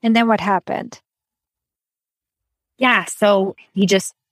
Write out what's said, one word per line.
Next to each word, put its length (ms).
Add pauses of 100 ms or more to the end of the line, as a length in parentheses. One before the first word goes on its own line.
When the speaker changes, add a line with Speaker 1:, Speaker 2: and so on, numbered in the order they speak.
Speaker 1:
And 100
then 140
what 140
happened? 580 (1800)
Speaker 2:
Yeah, 280
so 500 (180)
he 120
just 280 (180)